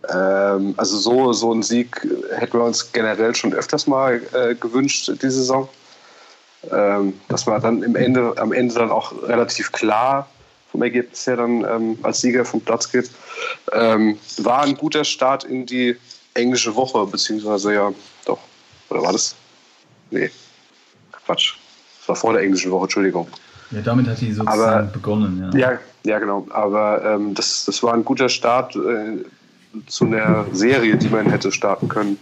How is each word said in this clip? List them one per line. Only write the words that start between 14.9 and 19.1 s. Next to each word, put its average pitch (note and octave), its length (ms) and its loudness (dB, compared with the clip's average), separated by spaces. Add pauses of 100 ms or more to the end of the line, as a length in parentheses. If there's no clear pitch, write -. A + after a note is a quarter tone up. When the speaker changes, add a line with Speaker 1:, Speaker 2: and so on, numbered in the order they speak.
Speaker 1:
Start C3+ 400 0
in B2+ 240 -6
die B2 280 0 (380)
englische A#2+ 400 0
Woche, A#2 320 0
beziehungsweise G#2 720 -2
ja, G2+ 160 2 (340)
doch. - 140 -4 (500)
Oder - 140 -2
war - 80 0